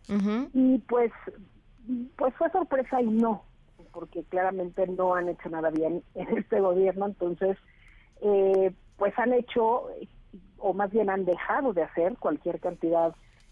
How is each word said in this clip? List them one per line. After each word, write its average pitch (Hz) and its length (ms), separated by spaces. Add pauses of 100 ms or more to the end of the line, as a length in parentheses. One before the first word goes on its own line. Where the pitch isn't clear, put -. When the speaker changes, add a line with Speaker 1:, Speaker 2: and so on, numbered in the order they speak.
Speaker 1:
Ujú. 208 460
Speaker 2:
Y 262 240 (100)
pues, 233 240 (1040)
pues 262 180
fue 330 160
sorpresa 269 500
y 240 60
no, 220 380 (480)
porque 170 320
claramente 185 640
no 185 260
han 175 140
hecho 175 200
nada 160 220
bien 160 320 (140)
en 185 200
este 214 220
gobierno. 190 480
Entonces, 190 500 (640)
eh, 190 500 (240)
pues 190 240
han 240 120
hecho, 240 520 (720)
o 196 160
más 196 160
bien 208 200
han 190 140
dejado 214 500
de 160 100
hacer 175 340
cualquier 170 400
cantidad 165 560 (380)